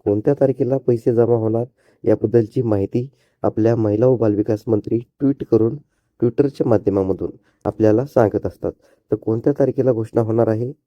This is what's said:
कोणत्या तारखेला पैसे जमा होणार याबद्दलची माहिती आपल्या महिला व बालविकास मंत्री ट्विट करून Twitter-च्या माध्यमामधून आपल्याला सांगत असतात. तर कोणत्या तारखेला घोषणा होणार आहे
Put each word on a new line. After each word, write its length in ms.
कोणत्या 300
तारखेला 420
पैसे 380
जमा 220
होणार 280
याबद्दलची 580
माहिती 480
आपल्या 340
महिला 300
व 100
बालविकास 500
मंत्री 320
ट्विट 460
करून 320
Twitter-च्या 460
माध्यमामधून 600
आपल्याला 420
सांगत 400
असतात. 260
तर 60
कोणत्या 360
तारखेला 400
घोषणा 280
होणार 280
आहे 240